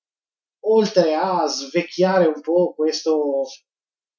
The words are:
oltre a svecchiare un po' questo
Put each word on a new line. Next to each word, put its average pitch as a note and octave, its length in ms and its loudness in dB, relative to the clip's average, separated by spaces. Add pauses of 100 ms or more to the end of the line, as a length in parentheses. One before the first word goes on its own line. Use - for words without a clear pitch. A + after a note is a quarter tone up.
(600)
oltre G3 520 2
a F3 320 0
svecchiare E3 800 0
un D3+ 160 0
po' E3+ 320 0
questo D3+ 720 -2 (760)